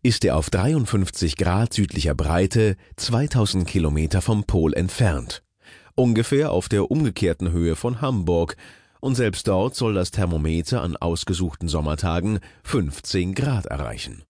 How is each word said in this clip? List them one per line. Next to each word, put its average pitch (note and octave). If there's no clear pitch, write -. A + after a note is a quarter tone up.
ist A#2
er C#2+
auf D#2
dreiundfünfzig G2+
Grad F#2+
südlicher D#2+
Breite F#2
zweitausend A#2
Kilometer D#2
vom G#2+
Pol D#2+
entfernt, E2
ungefähr B2+
auf F2+
der G2+
umgekehrten G2
Höhe E2
von A#2+
Hamburg, F2
und C3
selbst A2+
dort G#2
soll A2
das F2+
Thermometer E2+
an E2+
ausgesuchten E2+
Sommertagen E2+
fünfzehn F#2
Grad B2+
erreichen. A1+